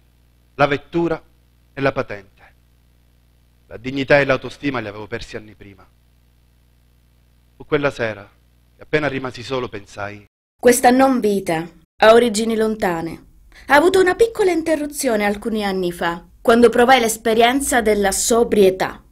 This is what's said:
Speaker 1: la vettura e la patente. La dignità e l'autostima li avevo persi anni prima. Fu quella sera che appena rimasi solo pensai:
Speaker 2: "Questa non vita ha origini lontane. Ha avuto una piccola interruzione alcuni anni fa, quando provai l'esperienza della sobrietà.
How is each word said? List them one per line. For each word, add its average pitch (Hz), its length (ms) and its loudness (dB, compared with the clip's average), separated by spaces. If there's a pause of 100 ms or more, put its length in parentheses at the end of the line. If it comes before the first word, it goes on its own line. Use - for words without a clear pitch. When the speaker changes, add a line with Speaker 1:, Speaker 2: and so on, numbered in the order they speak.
(540)
Speaker 1:
la 143 120 0
vettura 160 540 -4 (520)
e 139 80 -12
la 139 120 0
patente. 104 400 -10 (1300)
La 82 120 -18
dignità 139 420 0
e 139 40 0
l'autostima 131 540 -4
li 107 80 -10
avevo 104 220 -14
persi 117 280 -12
anni 107 180 -18
prima. 98 300 -20 (1700)
Fu - 100 -20
quella 143 240 -2
sera 104 380 -8 (480)
che - 60 -20
appena 151 260 -4
rimasi 131 340 -10
solo 123 260 -6
pensai: 104 580 -14 (340)
Speaker 2:
"Questa 240 300 4
non 262 280 2
vita 190 500 -2 (280)
ha 220 160 6
origini 226 420 2
lontane. 214 720 -4 (400)
Ha 269 80 0
avuto 359 260 4
una 370 140 2
piccola 427 380 0
interruzione 294 720 -2
alcuni 208 400 -4
anni 190 260 -2
fa, 175 340 -6 (160)
quando 233 280 6
provai 240 320 4
l'esperienza 233 800 0
della 202 320 0
sobrietà. 196 1000 0